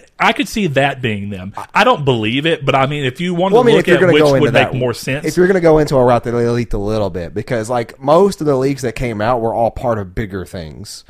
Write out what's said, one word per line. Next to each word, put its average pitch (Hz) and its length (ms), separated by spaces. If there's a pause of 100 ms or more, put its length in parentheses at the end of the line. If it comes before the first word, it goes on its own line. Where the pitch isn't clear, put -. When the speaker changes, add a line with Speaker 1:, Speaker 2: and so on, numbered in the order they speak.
(200)
Speaker 1:
I 190 140
could 277 140
see 208 200
that 139 340
being 104 280
them. 95 240 (200)
I 190 100
don't 214 220
believe 123 400
it, 160 200
but 139 80
I 135 140
mean, 147 180
if 127 140
you 180 140
wanted 185 220
Speaker 2:
Well, 247 80
I - 20
mean, 233 100
Speaker 1:
to 165 40
Speaker 2:
if 175 80
you're - 80
Speaker 1:
look 135 80
at - 40
Speaker 2:
gonna - 60
Speaker 1:
which 151 100
Speaker 2:
go 147 120
into 131 60
Speaker 1:
would 139 120
Speaker 2:
that 131 200
Speaker 1:
make 127 60
more 127 100
Speaker 2:
one, 113 60
Speaker 1:
sense. 151 300
Speaker 2:
if 156 120
you're 180 100
gonna 190 140
go 160 160
into 151 200
a 127 60
route 120 200
that 120 80
they 117 180
leaked 120 240
a 113 60
little 104 300
bit, 85 240
because, 110 360
like, 123 320
most 170 400
of 151 60
the 143 80
leaks 131 260
that 120 140
came 113 260
out 117 200
were 113 120
all 110 180
part 117 280
of 92 160
bigger 95 300
things. 80 640